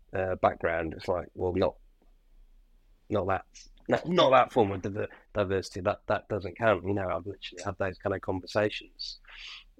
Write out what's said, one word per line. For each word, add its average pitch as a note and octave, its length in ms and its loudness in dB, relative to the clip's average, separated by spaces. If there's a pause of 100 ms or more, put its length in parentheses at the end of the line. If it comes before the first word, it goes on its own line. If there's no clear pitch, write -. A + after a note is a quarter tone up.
(160)
uh, F#2 200 -2
background. E2 600 0
It's F#2 100 -14
like, F2+ 280 -2
well, F2+ 200 -2
not, F#2+ 220 0 (1300)
not G2 200 0
that, F#2+ 160 0 (440)
not, - 200 0
not E3+ 220 6
that B2+ 220 6
form G#2 200 4
of F#2 100 -6
diver-, G#2 240 -4 (260)
diversity. F#2+ 500 0
That, G2 260 0
that G#2 200 0
doesn't F#2+ 300 -4
count. G#2 260 4
You G2 100 0
know, G2 120 0
I've F2 200 -4
literally - 380 -12
had G2+ 140 -4
those F#2+ 200 -2
kind G2 180 -2
of F2+ 40 -6
conversations, - 1000 -4 (600)